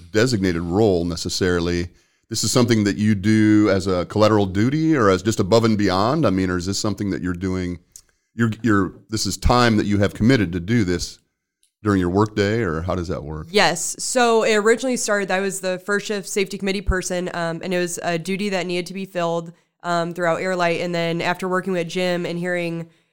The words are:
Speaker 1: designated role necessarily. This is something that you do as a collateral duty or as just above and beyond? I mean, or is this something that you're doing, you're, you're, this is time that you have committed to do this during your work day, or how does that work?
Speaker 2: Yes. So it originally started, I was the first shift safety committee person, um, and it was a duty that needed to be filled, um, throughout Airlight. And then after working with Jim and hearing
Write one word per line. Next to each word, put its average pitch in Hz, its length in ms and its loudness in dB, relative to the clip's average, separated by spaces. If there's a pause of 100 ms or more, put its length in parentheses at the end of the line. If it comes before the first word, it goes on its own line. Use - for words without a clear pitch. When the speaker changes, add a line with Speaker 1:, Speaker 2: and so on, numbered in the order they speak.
(120)
Speaker 1:
designated 98 500 2
role 90 420 4
necessarily. 87 840 -2 (400)
This - 160 -6
is 110 80 0
something 117 320 4
that 101 120 0
you 107 180 2
do 107 560 4
as 95 160 0
a 90 200 0
collateral 104 400 4
duty 135 500 0
or 107 140 4
as 92 120 2
just 107 180 -2
above 110 240 4
and 110 120 4
beyond? 104 500 2
I 101 40 2
mean, 92 200 0
or 92 60 0
is 87 100 -4
this 98 120 -4
something 101 320 -4
that 76 120 -4
you're 90 120 -2
doing, 90 440 -4 (560)
you're, 113 180 0 (100)
you're, 98 320 0 (140)
this 107 180 -4
is 98 100 -4
time 120 420 4
that 87 80 2
you 101 120 0
have 98 160 2
committed 107 380 2
to 90 80 -2
do 107 240 0
this 87 340 -4 (640)
during 101 160 2
your 87 120 0
work 107 260 2
day, 104 260 0
or 82 200 -4
how 90 120 -4
does 90 140 -6
that 71 160 -6
work? 76 260 -12
Speaker 2:
Yes. 170 480 0
So 233 460 0
it 220 100 2
originally 240 440 2
started, 202 320 -2
I 185 100 0
was 190 200 -4
the 185 180 -4
first 202 280 -4
shift 202 220 -6
safety 196 300 -4
committee 196 240 -4
person, 180 520 -2
um, 165 300 -4
and 185 100 -4
it 180 40 0
was 175 240 -4
a 170 160 -2
duty 190 320 -4
that 180 160 -2
needed 175 200 -4
to 180 80 -12
be 190 120 -8
filled, 170 460 -4 (300)
um, 170 300 -2
throughout 165 300 0
Airlight. 180 400 0
And 175 120 -4
then 165 280 -2
after 180 260 -2
working 185 240 -2
with 170 160 -2
Jim 175 380 -2
and 170 120 -6
hearing 170 520 -4 (220)